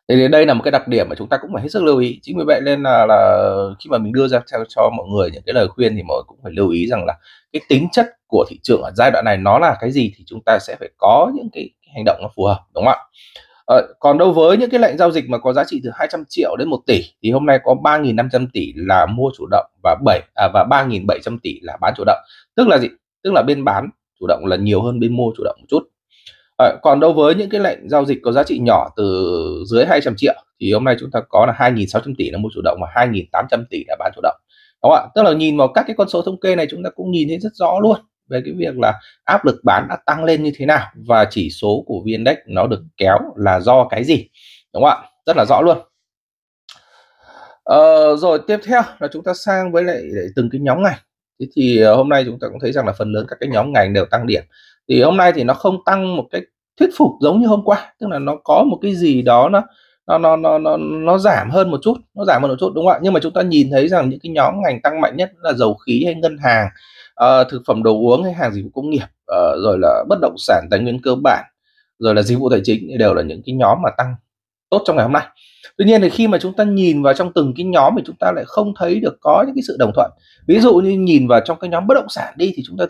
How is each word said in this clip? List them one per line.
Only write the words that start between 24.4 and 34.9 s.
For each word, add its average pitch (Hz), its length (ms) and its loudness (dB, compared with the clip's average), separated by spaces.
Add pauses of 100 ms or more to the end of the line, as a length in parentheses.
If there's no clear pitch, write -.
là 90 100 0
nhiều 101 260 0
hơn 120 180 -4
bên 117 160 -2
mua 120 200 -2
chủ - 80 -10
động - 160 -6
một - 80 -20
chút. 147 140 0 (760)
Ờ, 127 240 4
còn 143 180 4
đâu 160 120 4
với 151 220 4
những 196 160 -6
cái 208 100 -2
lệnh - 280 -4
giao 143 160 2
dịch 139 180 -2
có 117 100 -2
giá 139 100 2
trị 143 160 -4
nhỏ 98 380 2
từ 92 400 -2 (340)
dưới 120 160 4
hai 156 140 2
trăm 123 160 -4
triệu - 180 0 (260)
thì 101 120 -2
hôm 113 120 0
nay 127 160 0
chúng 135 100 -14
ta 117 180 -4
có 110 180 4
là 120 100 0
hai 127 160 2
nghìn 104 160 -4
sáu 113 160 -4
trăm 139 100 -10
tỷ 71 160 -6
là 87 80 -10
mua 107 160 -6
chủ - 100 -12
động - 160 -2
và 85 140 -8
hai 123 140 2
nghìn 101 240 -4
tám 101 180 -2
trăm 117 200 -4
tỷ - 180 -10
là 78 100 -6
bán 92 160 -6
chủ - 80 -20
động. - 140 -2 (460)
Đúng 135 100 4